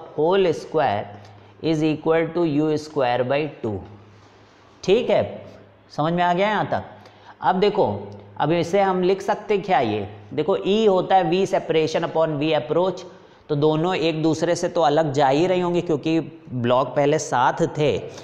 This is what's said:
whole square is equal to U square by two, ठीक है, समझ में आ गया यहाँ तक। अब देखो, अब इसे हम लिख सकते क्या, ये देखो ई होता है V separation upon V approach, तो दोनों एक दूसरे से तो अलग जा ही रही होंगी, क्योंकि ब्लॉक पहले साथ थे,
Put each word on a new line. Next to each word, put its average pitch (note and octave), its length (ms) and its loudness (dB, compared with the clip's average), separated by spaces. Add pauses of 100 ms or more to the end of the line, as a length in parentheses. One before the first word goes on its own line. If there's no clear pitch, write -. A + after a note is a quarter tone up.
(160)
whole F3+ 380 2
square A#2+ 500 -2 (600)
is D#3 200 0
equal D#3+ 440 0
to E3+ 180 -2
U D3+ 320 0
square B2+ 460 0
by C3+ 160 0 (220)
two, A2 140 -4 (1080)
ठीक G#3+ 260 2
है, D#3+ 120 4 (760)
समझ D3+ 160 0
में F3 100 0
आ F3 100 4
गया F#3+ 160 2
यहाँ F#3+ 180 -2
तक। G2+ 180 -4 (580)
अब F3+ 180 2
देखो, G3 260 2 (520)
अब D3 140 0
इसे E3+ 280 0
हम F#3+ 220 2
लिख F#3+ 200 2
सकते G#3 360 -2
क्या, F3+ 220 0
ये G#2+ 280 -2 (260)
देखो D3+ 240 0
ई G#3 280 2
होता F#3 300 4
है F3+ 140 2
V F#3 180 2
separation E3 600 0
upon D#3 320 0
V D#3 160 0
approach, E3 480 -2 (440)
तो D3+ 80 -2
दोनों D#3 380 2
एक D#3+ 280 0
दूसरे E3 340 2
से E3+ 120 -2
तो E3+ 140 -2
अलग D3+ 300 2
जा C#3 160 2
ही D3 180 2
रही F#3 140 0
होंगी, F3 220 0
क्योंकि E3 380 -2 (320)
ब्लॉक B2+ 440 2
पहले C#3+ 240 2
साथ D3+ 460 0 (120)
थे, C#3 180 2 (280)